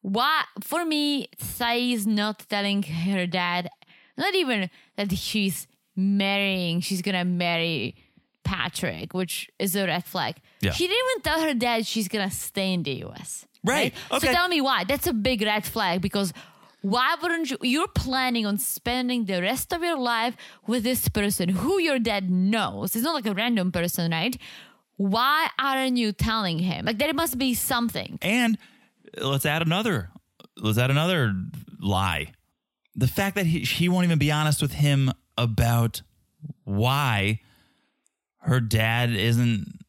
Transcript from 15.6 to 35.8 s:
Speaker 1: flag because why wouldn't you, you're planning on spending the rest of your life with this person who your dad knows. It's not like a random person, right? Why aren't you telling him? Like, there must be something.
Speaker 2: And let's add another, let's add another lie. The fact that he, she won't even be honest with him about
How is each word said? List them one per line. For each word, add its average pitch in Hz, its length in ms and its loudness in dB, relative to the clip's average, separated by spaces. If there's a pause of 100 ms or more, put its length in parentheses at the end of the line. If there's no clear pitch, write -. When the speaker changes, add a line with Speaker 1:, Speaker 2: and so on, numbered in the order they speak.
Speaker 1:
flag 190 360 0
because 190 320 0 (480)
why 247 420 2
wouldn't 330 260 0
you, 262 140 -4
you're 285 240 2
planning 254 580 0
on 202 140 0
spending 247 680 -2
the 185 160 -2
rest 240 320 -2
of 330 80 -2
your 339 160 0
life 240 380 0 (320)
with 226 160 0
this 247 260 0
person 202 400 0
who 247 300 2
your 311 180 2
dad 202 320 0
knows. 185 680 0
It's 226 80 -2
not 320 120 0
like 233 100 -4
a 208 80 0
random 202 380 0
person, 170 400 0
right? 190 260 0 (600)
Why 247 600 2
aren't 262 400 2
you 220 140 2
telling 202 480 0
him? 180 260 -2
Like, 214 140 0
there 302 140 2
must 320 260 0
be 254 160 2
something. - 680 -2
Speaker 2:
And 226 340 2 (640)
let's 135 280 0
add 160 160 0
another, 165 460 0 (480)
let's 107 200 0
add 123 140 2
another 147 420 2 (460)
lie. 92 540 0 (600)
The 131 120 2
fact 196 280 0
that 190 120 2
he, 160 180 0
she 175 240 2
won't 180 160 4
even 165 140 4
be 147 120 4
honest 151 300 2
with 147 120 0
him 139 380 4 (280)
about 117 640 2 (600)